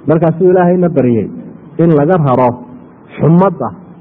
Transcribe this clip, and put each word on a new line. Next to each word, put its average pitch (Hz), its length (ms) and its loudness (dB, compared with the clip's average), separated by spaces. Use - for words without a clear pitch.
Markaasuu 165 440 0
Ilaahayna 180 380 2
baryay 123 400 0
in 170 140 2
laga 151 240 2
raro 127 320 0
xumadda 165 580 0